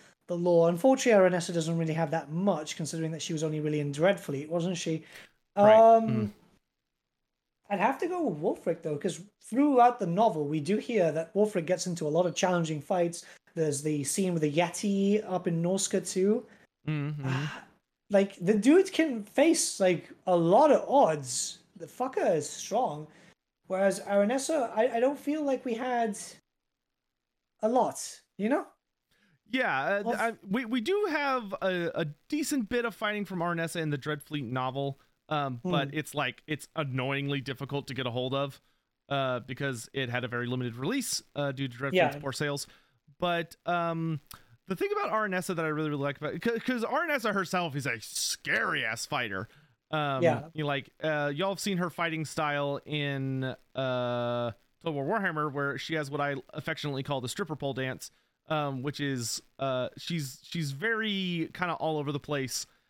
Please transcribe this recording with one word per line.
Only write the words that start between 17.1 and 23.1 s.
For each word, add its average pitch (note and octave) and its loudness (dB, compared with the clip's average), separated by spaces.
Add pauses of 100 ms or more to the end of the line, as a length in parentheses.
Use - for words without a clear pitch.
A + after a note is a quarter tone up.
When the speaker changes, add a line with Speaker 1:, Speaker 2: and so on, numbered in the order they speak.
Speaker 1:
Ah, C#3 -4 (460)
like, G3 4
the G#3 4
dude D#4 6
can B3+ 0
face, - 2
like, F#3 2 (160)
a F3+ 6
lot F#3+ 8
of G#3+ 4
odds. D#3 2 (180)
The E3 -14
fucker B3+ 0
is D3 -2
strong. E3+ -4 (600)